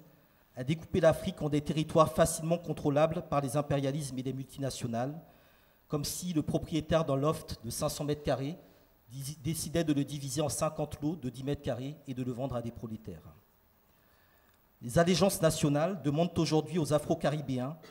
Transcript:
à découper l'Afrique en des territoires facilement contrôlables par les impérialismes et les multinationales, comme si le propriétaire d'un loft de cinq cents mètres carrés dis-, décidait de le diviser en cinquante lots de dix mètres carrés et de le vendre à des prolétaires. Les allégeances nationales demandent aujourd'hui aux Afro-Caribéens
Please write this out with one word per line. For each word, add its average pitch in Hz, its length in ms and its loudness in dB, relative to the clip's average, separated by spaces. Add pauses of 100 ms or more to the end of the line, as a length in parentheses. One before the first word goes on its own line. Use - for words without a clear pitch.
(540)
à 127 100 -8
découper 160 360 0
l'Afrique 165 400 4
en 151 80 0
des 147 140 2
territoires 156 500 4
facilement 165 460 2
contrôlables 156 720 2
par 143 100 2
les 139 160 0
impérialismes 139 640 -2
et 131 40 -2
les 131 120 -4
multinationales, 131 840 -4 (680)
comme 147 160 -2
si 180 300 -4
le 151 80 4
propriétaire 156 640 0
d'un 139 100 2
loft 156 480 -2
de 117 60 -8
cinq 151 180 -2
cents 147 160 -6
mètres 147 180 -2
carrés 139 360 -2 (520)
dis-, 135 320 -10
décidait 165 400 -2
de 156 120 2
le 143 100 2
diviser 139 380 -4
en 143 80 0
cinquante 151 500 -4
lots 156 160 -2
de 127 140 -6
dix 131 120 -10
mètres 143 200 -4
carrés 135 340 -6 (100)
et 139 60 -6
de 127 100 -6
le 127 100 -4
vendre 120 220 -4
à 120 60 -4
des 113 100 -6
prolétaires. 95 640 -12 (1500)
Les 120 160 0
allégeances 180 420 6
nationales 156 640 2
demandent 151 360 2
aujourd'hui 156 400 2
aux 147 140 0
Afro-Caribéens 147 880 0 (120)